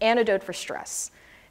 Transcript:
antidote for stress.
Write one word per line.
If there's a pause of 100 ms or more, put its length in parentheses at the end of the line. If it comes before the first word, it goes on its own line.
antidote
for
stress. (400)